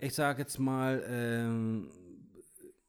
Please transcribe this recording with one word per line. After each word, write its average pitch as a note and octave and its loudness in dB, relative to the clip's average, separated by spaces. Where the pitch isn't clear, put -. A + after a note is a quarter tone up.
ich C3+ -2
sag C#3+ 2
jetzt C#3 -4
mal, C3 2
ähm, A#2 0